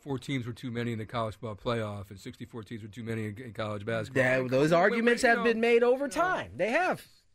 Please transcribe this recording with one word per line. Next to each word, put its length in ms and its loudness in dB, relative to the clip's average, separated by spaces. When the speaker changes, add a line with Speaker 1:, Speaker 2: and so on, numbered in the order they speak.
Speaker 1:
four 160 -4
teams 300 -4
were 60 -6
too 180 -8
many 220 -2
in 60 -4
the 60 -6
college 300 -4
football 220 -8
playoff, 520 -4
and 80 -16
sixty-four 460 -12
teams 180 -12
were 60 -14
too 160 -14
many 220 -4
in, 120 -8
in 160 -12
college 320 -6
basketball. 380 0
Speaker 2:
That, 260 2
those 200 4
Speaker 1:
But, 80 4
Speaker 2:
arguments 460 4
Speaker 1:
but, 40 6
you 80 6
Speaker 2:
have 40 -2
Speaker 1:
know, 120 2
Speaker 2:
been 80 0
made 240 6
over 240 4
Speaker 1:
no. 40 -6
Speaker 2:
time. 440 0
They 140 0
have. 360 0